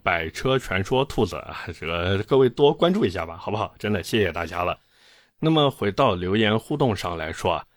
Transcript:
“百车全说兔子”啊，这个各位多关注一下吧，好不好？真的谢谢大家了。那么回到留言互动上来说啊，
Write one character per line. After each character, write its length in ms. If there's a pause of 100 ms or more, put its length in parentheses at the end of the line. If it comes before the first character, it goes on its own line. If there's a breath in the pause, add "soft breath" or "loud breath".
“百 260
车 280
全 260
说 220
兔 180
子” 120 (100)
啊， 140 (200)
这 60
个 380
各 160
位 100
多 240
关 180
注 140
一 40
下 140
吧， 140
好 140
不 60
好？ 200
真 160
的 80
谢 180
谢 120
大 160
家 160
了。 160 (600 soft breath)
那 120
么 180
回 220
到 240
留 200
言 220
互 180
动 200
上 200
来 160
说 220
啊， 100 (140)